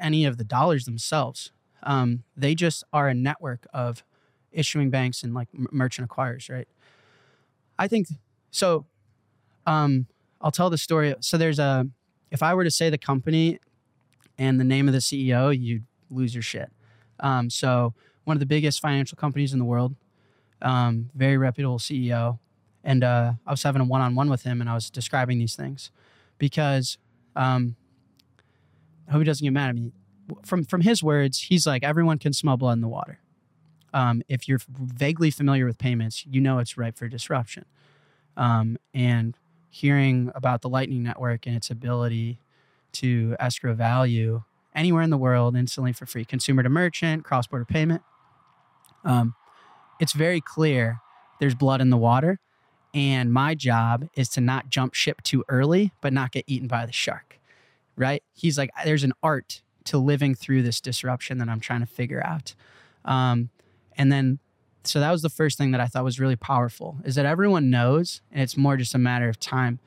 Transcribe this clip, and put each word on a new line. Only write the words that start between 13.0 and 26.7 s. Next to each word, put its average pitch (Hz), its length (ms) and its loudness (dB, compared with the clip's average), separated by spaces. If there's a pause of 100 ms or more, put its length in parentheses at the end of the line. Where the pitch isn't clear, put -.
and 131 240 2
the 131 40 2
name 135 240 4
of 131 60 4
the 131 60 0
C 135 280 -2
E 123 60 2
O, 131 140 4
you'd 120 360 -2 (260)
lose 127 240 -4
your 117 80 -8
shit. - 280 -10 (500)
Um, 127 280 0
so 123 460 0 (300)
one 156 120 0
of 139 40 2
the 139 60 0
biggest 147 340 0
financial 139 360 -2
companies 139 380 -2
in 131 40 0
the 123 60 2
world, 120 300 0 (680)
um, 120 540 0
very 135 240 2
reputable 131 400 0
C 127 300 -4
E 120 60 0
O. 117 240 -2 (460)
And, 131 180 2
uh, 120 300 2 (140)
I - 40 -6
was 143 120 -4
having 135 180 0
a 127 60 2
one-on-one 131 420 2
with 135 140 0
him 123 180 -4
and 117 80 -4
I 117 60 -2
was 113 160 -6
describing 127 480 -2
these 117 180 -2
things 135 340 -12 (460)
because, 139 640 -2 (360)